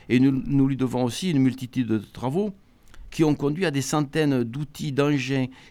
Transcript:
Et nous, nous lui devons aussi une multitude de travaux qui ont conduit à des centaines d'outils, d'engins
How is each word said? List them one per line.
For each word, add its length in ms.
Et 100
nous, 280
nous 200
lui 100
devons 280
aussi 260
une 100
multitude 460
de 120
travaux 560
qui 120
ont 140
conduit 300
à 40
des 120
centaines 600
d'outils, 500
d'engins 540